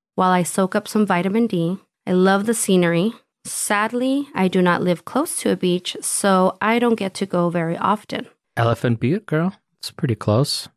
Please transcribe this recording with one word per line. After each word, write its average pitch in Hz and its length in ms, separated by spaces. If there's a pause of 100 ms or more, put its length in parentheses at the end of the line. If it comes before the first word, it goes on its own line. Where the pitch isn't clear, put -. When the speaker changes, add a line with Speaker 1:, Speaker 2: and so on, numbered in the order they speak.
(140)
Speaker 1:
while 185 160
I 180 120
soak 190 320
up 208 140
some 214 180
vitamin 196 400
D. 180 320 (280)
I 190 60
love 190 340
the 233 80
scenery. 180 580 (320)
Sadly, 247 880
I 185 140
do 185 120
not 180 220
live 175 220
close - 360
to 208 100
a 185 60
beach, 180 440
so 185 600
I 220 180
don't 240 180
get 196 180
to 196 120
go 175 240
very 165 260
often. - 500 (300)
Speaker 2:
Elephant 117 440
Butte, 151 260
girl. 156 280 (240)
It's - 120
pretty 113 260
close. - 500 (100)